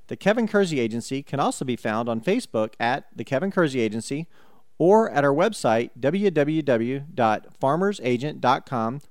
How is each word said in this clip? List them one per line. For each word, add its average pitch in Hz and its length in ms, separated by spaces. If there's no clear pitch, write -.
The 123 100
Kevin 220 320
Kersey 175 320
Agency 117 420
can 143 160
also 160 280
be 123 100
found 113 320
on 113 140
Facebook 127 580
at 120 340
The 117 100
Kevin 156 260
Kersey 147 300
Agency 113 460
or 208 320
at 143 140
our 143 100
website, 143 560
w 185 300
w 151 320
w 131 400
dot 110 340
farmers 180 420
agent 127 380
dot 127 240
com 120 460